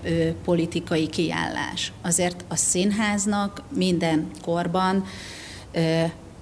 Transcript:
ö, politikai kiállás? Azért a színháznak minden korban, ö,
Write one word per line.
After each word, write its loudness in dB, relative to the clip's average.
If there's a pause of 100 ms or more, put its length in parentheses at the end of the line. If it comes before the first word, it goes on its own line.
ö, 2 (140)
politikai 2
kiállás? -2 (100)
Azért 0
a -6
színháznak 0 (140)
minden 2 (100)
korban, 2 (680)
ö, 4 (380)